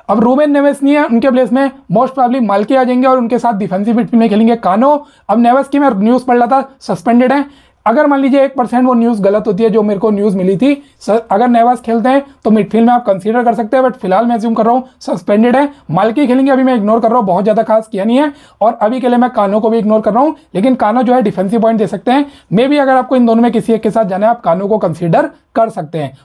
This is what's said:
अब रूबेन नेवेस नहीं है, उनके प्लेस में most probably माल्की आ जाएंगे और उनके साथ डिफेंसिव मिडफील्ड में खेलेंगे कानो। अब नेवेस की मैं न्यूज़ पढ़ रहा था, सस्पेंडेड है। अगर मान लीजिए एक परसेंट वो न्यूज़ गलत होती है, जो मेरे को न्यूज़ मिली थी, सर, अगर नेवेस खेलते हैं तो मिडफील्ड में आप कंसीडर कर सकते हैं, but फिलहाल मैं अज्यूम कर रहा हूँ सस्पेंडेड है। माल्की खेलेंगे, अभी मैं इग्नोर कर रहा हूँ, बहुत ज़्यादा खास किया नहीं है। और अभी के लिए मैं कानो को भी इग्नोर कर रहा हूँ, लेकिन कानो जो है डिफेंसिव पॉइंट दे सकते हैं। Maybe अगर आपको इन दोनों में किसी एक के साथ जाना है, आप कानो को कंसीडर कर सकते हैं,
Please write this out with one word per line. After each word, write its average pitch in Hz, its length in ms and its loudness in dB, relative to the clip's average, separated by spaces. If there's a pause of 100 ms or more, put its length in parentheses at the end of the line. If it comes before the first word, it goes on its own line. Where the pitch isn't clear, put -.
अब 202 100 0
रूबेन 262 320 2
नेवेस 285 320 0
नहीं 277 120 2
है, 294 100 0
उनके 233 240 0
प्लेस 247 240 0
में 269 160 0 (220)
most 254 220 0
probably 254 280 0
माल्की 208 340 0
आ 262 80 2
जाएंगे 254 240 0
और 262 100 2
उनके 240 220 -2
साथ 233 140 -2
डिफेंसिव 202 440 -4
मिडफील्ड 233 240 0
में 226 80 2
खेलेंगे 226 260 2
कानो। 247 500 0 (240)
अब 220 100 0
नेवेस 254 280 2
की 285 120 -2
मैं 285 140 2
न्यूज़ 240 320 0
पढ़ 247 120 0
रहा 240 100 0
था, 269 220 0 (120)
सस्पेंडेड 240 520 0
है। 277 120 -2 (400)
अगर 277 220 2
मान 277 120 0
लीजिए 277 240 2
एक 277 120 -4
परसेंट 247 300 0
वो 254 80 2
न्यूज़ 233 280 0
गलत 202 260 0
होती 208 160 -2
है, 226 60 2
जो 214 140 0
मेरे 208 160 -2
को 214 100 0
न्यूज़ 202 280 0
मिली 190 200 0
थी, 285 260 0 (160)
सर, 220 220 -2 (100)
अगर 214 160 2
नेवेस 240 340 2
खेलते 233 280 -2
हैं 277 140 2 (200)
तो - 80 0
मिडफील्ड 220 360 2
में 240 60 4
आप 240 120 -2
कंसीडर 214 380 -2
कर 233 100 0
सकते 226 240 -2
हैं, 262 60 2
but 254 120 -2
फिलहाल 190 300 -2
मैं 240 100 0
अज्यूम 226 180 -2
कर 220 120 0
रहा 233 80 2
हूँ 254 100 -2 (160)
सस्पेंडेड 226 560 0
है। 285 140 2 (220)
माल्की 220 360 0
खेलेंगे, 269 240 2
अभी 262 120 2
मैं 254 120 0
इग्नोर 214 240 0
कर 220 100 0
रहा 240 80 0
हूँ, 233 100 0
बहुत 185 160 0
ज़्यादा 214 200 0
खास 220 240 -2
किया 196 180 -6
नहीं 233 120 0
है। 294 140 0 (300)
और 233 200 0
अभी 233 180 -2
के 247 100 -2
लिए 240 80 0
मैं 240 120 0
कानो 208 300 -2
को 220 100 -2
भी 226 80 0
इग्नोर 214 240 0
कर 214 120 -2
रहा 240 100 2
हूँ, 302 120 -2 (200)
लेकिन 247 200 0
कानो 240 280 0
जो 240 100 0
है 254 80 2
डिफेंसिव 202 400 -2
पॉइंट 226 180 0
दे 208 80 -2
सकते 185 240 -4
हैं। 285 140 0 (280)
Maybe 277 260 2
अगर 269 160 2
आपको 254 200 0
इन 247 100 4
दोनों 226 180 2
में 240 80 0
किसी 226 220 -2
एक 220 80 -2
के 214 100 -2
साथ 226 140 0
जाना 190 200 -2
है, 226 60 4
आप 233 100 -4
कानो 185 260 -2
को 214 100 0
कंसीडर 185 520 -2 (260)
कर 226 140 0
सकते 165 280 -10
हैं, 139 260 -8